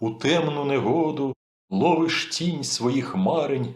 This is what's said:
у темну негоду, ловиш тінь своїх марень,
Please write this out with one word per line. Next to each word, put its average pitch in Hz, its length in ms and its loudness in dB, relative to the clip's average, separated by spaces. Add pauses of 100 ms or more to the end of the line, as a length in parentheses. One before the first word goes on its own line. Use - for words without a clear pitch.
у 113 100 -2
темну 147 540 0
негоду, 139 720 0 (360)
ловиш 165 560 2
тінь 160 380 -2
своїх 123 520 0
марень, 127 600 0